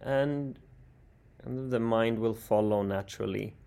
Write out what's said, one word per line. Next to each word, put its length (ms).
and, 560
and 300
the 80
mind 400
will 140
follow 500
naturally. 720